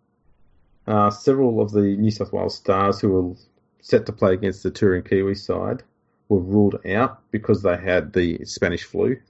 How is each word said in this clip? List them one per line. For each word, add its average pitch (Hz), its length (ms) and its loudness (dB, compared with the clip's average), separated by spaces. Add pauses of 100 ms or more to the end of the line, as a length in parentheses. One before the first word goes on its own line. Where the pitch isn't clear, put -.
(880)
uh, 104 240 4
several 131 500 2
of 104 120 -2
the 104 100 2
New 101 280 2
South 104 220 -6
Wales 95 240 -4
Stars 98 440 0
who 110 100 0
were 92 240 0 (460)
set - 260 0
to 104 60 -8
play 95 220 2
against 95 280 -4
the 92 80 -4
touring 92 320 0
Kiwi 98 320 0
side 98 480 -6 (460)
were 101 120 4
ruled 98 460 2
out 107 340 -2 (100)
because 107 320 0
they 90 140 2
had 90 360 -2
the 87 320 -2
Spanish - 400 -4
flu. 123 320 -2 (140)